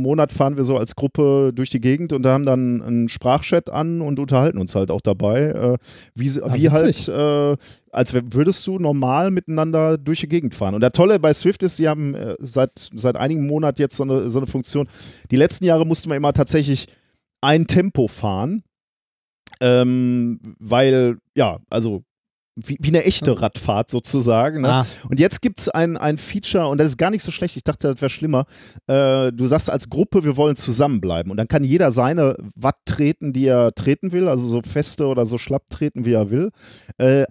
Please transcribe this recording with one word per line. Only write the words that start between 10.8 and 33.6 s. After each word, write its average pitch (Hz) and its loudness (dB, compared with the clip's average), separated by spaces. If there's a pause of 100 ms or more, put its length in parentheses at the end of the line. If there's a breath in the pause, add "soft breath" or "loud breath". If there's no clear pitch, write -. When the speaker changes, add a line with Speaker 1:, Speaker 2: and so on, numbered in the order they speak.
Speaker 1:
das 123 4
Tolle 190 4
bei 151 4
Swift 190 0
ist, 180 -2
sie 156 2
haben, 151 -2
äh, 107 -8
seit, 127 -2
seit 117 0
einigen 143 -2
Monaten 147 0
jetzt 139 0
so 139 -2
eine, 131 0
so 117 -2
eine 135 -2
Funktion. 139 -4 (440 loud breath)
Die 127 2
letzten 165 2
Jahre 165 4
mussten 165 -2
wir 147 -2
immer 143 2
tatsächlich 143 0 (540 soft breath)
ein 156 2
Tempo 185 2
fahren, 113 -4 (960)
ähm, 123 2 (200)
weil, 123 2 (180)
ja, 107 0 (100)
also 110 -4 (560)
wie, 135 -10
wie 139 -4
eine 160 2
echte 147 2
Speaker 2:
Ja. 92 -4
Speaker 1:
Radfahrt 107 -2
sozusagen, 127 0
ne? 127 2
Speaker 2:
Ah. 127 2 (260 loud breath)
Speaker 1:
Und 139 0
jetzt - 2
gibt's - -2
ein, 165 0
ein 151 -2
Feature, 190 -4
und 143 0
das 156 4
ist 127 -4
gar 185 0
nicht 220 -2
so - -12
schlecht, - -6
ich 123 -14
dachte, 156 -2
das - -14
wär 135 0
schlimmer. 143 0 (420 loud breath)
Äh, 135 2
du 120 -2
sagst 143 2
als 127 -4
Gruppe, 170 2
wir 139 0
wollen 147 2
zusammenbleiben. 98 0
Und 104 -8
dann 110 -2
kann 147 0
jeder 143 2
seine 135 2 (200)
Watt 123 -2
treten, 147 -2
die 131 0
er 123 4